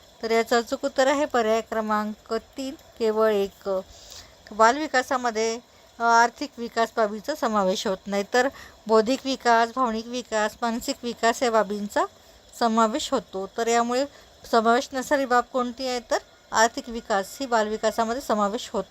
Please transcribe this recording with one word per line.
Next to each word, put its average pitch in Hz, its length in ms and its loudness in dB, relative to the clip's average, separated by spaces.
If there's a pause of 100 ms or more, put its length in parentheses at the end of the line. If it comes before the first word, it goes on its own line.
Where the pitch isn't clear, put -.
(220)
तर 220 80 -4
याचं 226 280 2
अचूक 233 260 -4
उत्तर 269 220 2
आहे 285 180 2
पर्याय 226 360 0
क्रमांक 214 720 -4
तीन, 262 400 -8 (240)
केवळ 220 340 2
एक. 196 380 -2 (800)
बालविकासामध्ये, 240 1080 2 (400)
अ, 233 40 -4
आर्थिक 233 560 4
विकास 226 380 -2
बाबीचा 220 380 -2
समावेश 214 520 0
होत 190 100 -2 (100)
नाही, 202 180 -2 (100)
तर 247 140 4 (380)
बौद्धिक 220 380 4
विकास, 233 520 2
भावनिक 226 300 -2
विकास, 220 560 -4
मानसिक 233 400 -4
विकास 240 400 0
या 240 80 2
बाबींचा 208 540 0 (540)
समावेश 226 540 0
होतो. 190 460 -6
तर 226 80 -2
यामुळे 233 380 2 (460)
समावेश 233 420 2
नसणारी 269 320 0
बाब 240 280 2
कोणती 247 360 -4
आहे, 247 120 -4 (100)
तर 320 80 0 (340)
आर्थिक 226 360 2
विकास 220 520 -4
ही 277 60 -6
बालविकासामध्ये 220 760 -2
समावेश 208 500 -2
होत 196 180 -2